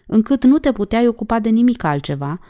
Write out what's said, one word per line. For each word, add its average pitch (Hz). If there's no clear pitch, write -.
încât 220
nu 269
te 285
puteai 220
ocupa 226
de 220
nimic 233
altceva 143